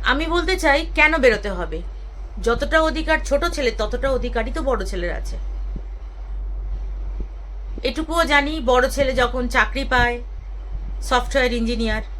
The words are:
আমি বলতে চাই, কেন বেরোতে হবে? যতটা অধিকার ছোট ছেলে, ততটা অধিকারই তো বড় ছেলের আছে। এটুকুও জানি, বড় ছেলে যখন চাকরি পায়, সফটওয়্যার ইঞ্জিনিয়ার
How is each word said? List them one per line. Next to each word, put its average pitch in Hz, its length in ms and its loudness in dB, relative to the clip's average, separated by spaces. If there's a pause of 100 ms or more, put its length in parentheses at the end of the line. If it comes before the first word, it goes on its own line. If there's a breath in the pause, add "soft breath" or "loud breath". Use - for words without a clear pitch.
আমি 285 220 2
বলতে 339 340 2
চাই, 320 260 4 (100)
কেন 302 220 6
বেরোতে 220 320 4
হবে? 165 320 -4 (640)
যতটা 254 380 4
অধিকার 311 440 2
ছোট 285 200 2
ছেলে, 285 260 0
ততটা 233 380 -2
অধিকারই 233 420 0
তো 311 100 -4
বড় 240 240 0
ছেলের 175 280 -4
আছে। - 240 -6 (2500)
এটুকুও 311 400 0
জানি, 294 360 2
বড় 247 300 4
ছেলে 269 240 2
যখন 247 340 2
চাকরি 240 360 2
পায়, 240 380 2 (800)
সফটওয়্যার 247 520 2
ইঞ্জিনিয়ার 226 480 0 (180)